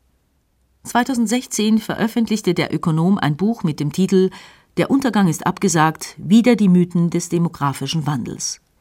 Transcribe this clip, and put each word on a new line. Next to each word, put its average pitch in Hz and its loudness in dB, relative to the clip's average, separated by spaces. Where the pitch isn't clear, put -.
Zweitausendsechzehn 233 0
veröffentlichte 214 -2
der - -2
Ökonom 165 0
ein 147 -2
Buch 214 -2
mit 151 -2
dem 147 -4
Titel 185 2
Der 175 0
Untergang 226 2
ist 151 -2
abgesagt, 160 0
wider 220 4
die 208 2
Mythen 175 2
des 175 -4
demografischen 151 -4
Wandels. - -6